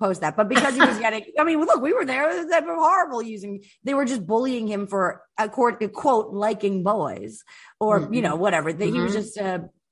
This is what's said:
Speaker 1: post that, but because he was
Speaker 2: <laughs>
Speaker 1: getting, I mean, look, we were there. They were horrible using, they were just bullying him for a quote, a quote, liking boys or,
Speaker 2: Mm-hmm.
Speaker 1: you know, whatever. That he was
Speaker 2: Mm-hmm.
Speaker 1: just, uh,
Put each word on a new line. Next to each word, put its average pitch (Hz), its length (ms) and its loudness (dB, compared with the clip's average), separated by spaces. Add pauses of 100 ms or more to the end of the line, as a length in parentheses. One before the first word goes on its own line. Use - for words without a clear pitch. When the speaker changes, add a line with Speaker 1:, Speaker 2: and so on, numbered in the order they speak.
Speaker 1:
post 190 220 0
that, 151 140 -2
but 208 120 2
because 254 260 -2
he 262 60 2
was 233 180 6
Speaker 2:
<laughs> 226 60 -6
Speaker 1:
getting, 220 180 0 (160)
I 302 60 4
mean, 320 160 2
look, 320 200 2
we 285 120 0
were 453 120 0
there. 302 400 -2
They 330 160 2
were 330 140 -6
horrible 320 480 2
using, 202 400 -10 (220)
they 277 100 -2
were 277 100 2
just 233 220 -4
bullying 233 400 0
him 202 220 -4
for 190 340 -2 (160)
a 214 100 0
quote, 240 320 2
a 214 80 -2
quote, 220 440 2
liking 202 500 0
boys 170 640 -2 (340)
or, 214 220 4
Speaker 2:
Mm-hmm. 202 140 -4
Speaker 1:
you 247 80 2
know, 170 120 0
whatever. 165 380 0
That 170 120 -4
he - 160 0
was 180 120 0
Speaker 2:
Mm-hmm. 214 80 0
Speaker 1:
just, 208 180 -10
uh, 190 200 -2 (340)